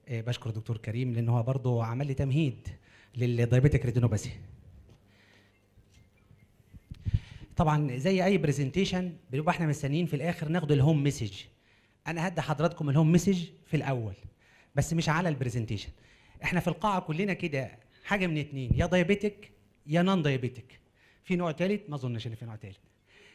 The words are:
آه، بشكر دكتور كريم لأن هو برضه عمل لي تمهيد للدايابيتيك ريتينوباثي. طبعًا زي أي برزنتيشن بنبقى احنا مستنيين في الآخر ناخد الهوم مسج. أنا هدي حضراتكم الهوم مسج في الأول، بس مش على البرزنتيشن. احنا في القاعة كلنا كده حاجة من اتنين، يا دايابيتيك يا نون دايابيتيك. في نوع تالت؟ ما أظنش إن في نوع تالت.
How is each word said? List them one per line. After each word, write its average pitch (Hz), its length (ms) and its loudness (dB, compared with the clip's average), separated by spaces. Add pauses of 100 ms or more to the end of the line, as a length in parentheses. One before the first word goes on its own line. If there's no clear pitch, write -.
آه، 117 120 -6
بشكر 113 300 -6
دكتور 110 260 -6
كريم 120 360 -4
لأن 117 160 0
هو 120 140 2
برضه 123 420 0
عمل 120 220 -4
لي 139 80 -4
تمهيد 139 540 0 (480)
للدايابيتيك 120 720 4
ريتينوباثي. 117 440 2 (3250)
طبعًا 151 400 4
زي 185 280 2
أي 196 140 6
برزنتيشن 165 720 0 (180)
بنبقى 156 240 0
احنا 170 120 0
مستنيين 147 400 0
في 147 100 -4
الآخر 160 320 -4
ناخد 160 240 0
الهوم 143 320 4
مسج. 127 280 -2 (760)
أنا 165 220 -4
هدي 170 120 -4
حضراتكم 156 500 -2
الهوم 156 220 6
مسج 175 320 4 (220)
في - 100 -4
الأول، 120 380 -4 (600)
بس 139 180 0
مش 165 160 0
على 170 200 2
البرزنتيشن. 120 640 -4 (520)
احنا 175 180 0
في 175 80 -2
القاعة 185 320 0
كلنا 180 320 -2
كده 143 380 -4 (340)
حاجة 190 220 0
من 156 120 0
اتنين، 139 360 -4
يا 160 120 0
دايابيتيك 185 680 0 (340)
يا 156 160 2
نون 185 200 4
دايابيتيك. 123 580 -2 (440)
في 185 120 0
نوع 175 160 0
تالت؟ 196 380 -2
ما 147 40 -6
أظنش 120 320 -6
إن 117 80 -8
في 117 100 -14
نوع 113 120 -12
تالت. 101 240 -16 (540)